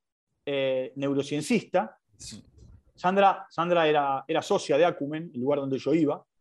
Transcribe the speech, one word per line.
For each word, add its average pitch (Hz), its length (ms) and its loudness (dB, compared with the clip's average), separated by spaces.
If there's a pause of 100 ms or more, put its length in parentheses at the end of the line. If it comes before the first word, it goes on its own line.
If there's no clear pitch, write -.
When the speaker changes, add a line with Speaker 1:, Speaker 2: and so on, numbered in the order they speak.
(460)
Speaker 1:
eh, 135 500 -2
neurociencista. 147 1000 -2 (180)
Speaker 2:
Sí. - 260 -18 (520)
Speaker 1:
Sandra, 190 560 2
Sandra 170 360 0
era, 139 400 0
era 160 160 -2
socia 156 360 0
de 170 80 6
Acumen, 160 480 -4
el 123 60 -8
lugar 143 200 0
donde 135 180 -4
yo 139 160 -2
iba. 151 300 0 (160)